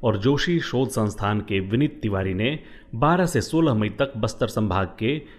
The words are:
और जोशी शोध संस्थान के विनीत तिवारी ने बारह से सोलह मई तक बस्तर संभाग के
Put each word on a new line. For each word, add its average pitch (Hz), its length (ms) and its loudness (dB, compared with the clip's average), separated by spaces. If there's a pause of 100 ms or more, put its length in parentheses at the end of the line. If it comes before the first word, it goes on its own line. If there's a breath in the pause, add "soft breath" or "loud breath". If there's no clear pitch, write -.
और 110 140 2
जोशी 139 440 2
शोध 123 280 -2
संस्थान 104 520 -2
के 98 200 -2
विनीत 117 420 0
तिवारी 95 320 0
ने 123 240 -2 (360 loud breath)
बारह 160 320 4
से 120 140 0
सोलह 156 340 2
मई 107 140 2
तक 135 280 -2
बस्तर 110 300 -2
संभाग 98 400 0 (120)
के 143 240 0 (160 loud breath)